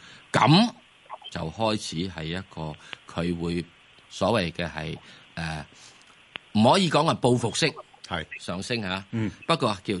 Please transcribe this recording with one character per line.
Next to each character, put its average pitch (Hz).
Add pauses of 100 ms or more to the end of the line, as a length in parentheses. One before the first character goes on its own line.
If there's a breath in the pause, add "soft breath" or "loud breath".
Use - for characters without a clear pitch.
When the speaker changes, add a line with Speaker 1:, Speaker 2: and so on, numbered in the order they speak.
(320 loud breath)
Speaker 1:
咁 170 (600)
就 87
開 107
始 - (120)
係 82
一 87 (100)
個 78 (340 loud breath)
佢 85
會 85 (460)
所 104
謂 85
嘅 85
係， 78 (360 loud breath)
呃， 80 (880 loud breath)
唔 107
可 180
以 170
講 165
係 135
報 123
復 110
式 147 (360)
Speaker 2:
係。 82 (140)
Speaker 1:
上 92
升 117
下， 95
Speaker 2:
嗯。 110 (160)
Speaker 1:
不 165
過 107
叫 107